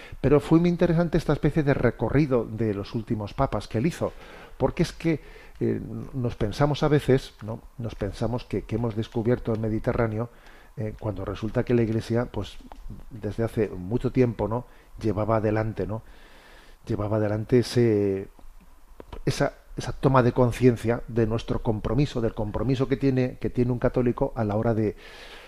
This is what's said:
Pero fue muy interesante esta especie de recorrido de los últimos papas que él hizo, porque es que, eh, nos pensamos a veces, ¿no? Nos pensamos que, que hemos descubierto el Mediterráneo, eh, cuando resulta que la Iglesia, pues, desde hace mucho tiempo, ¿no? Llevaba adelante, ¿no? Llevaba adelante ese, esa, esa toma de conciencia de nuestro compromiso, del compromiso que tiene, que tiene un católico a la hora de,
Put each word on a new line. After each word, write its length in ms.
Pero 180
fue 200
muy 100
interesante 480
esta 160
especie 300
de 100
recorrido 720
de 300
los 180
últimos 400
papas 340
que 120
él 80
hizo, 260
porque 260
es 100
que, 260
eh, 220
nos 220
pensamos 480
a 60
veces, 520
¿no? 180
Nos 160
pensamos 500
que, 180
que 120
hemos 200
descubierto 560
el 80
Mediterráneo, 720
eh, 240
cuando 240
resulta 400
que 120
la 80
Iglesia, 420
pues, 320
desde 340
hace 260
mucho 420
tiempo, 360
¿no? 180
Llevaba 380
adelante, 480
¿no? 160
Llevaba 300
adelante 420
ese, 720
esa, 280
esa 160
toma 300
de 100
conciencia 720
de 200
nuestro 340
compromiso, 600
del 120
compromiso 540
que 100
tiene, 420
que 100
tiene 220
un 80
católico 560
a 80
la 120
hora 180
de, 220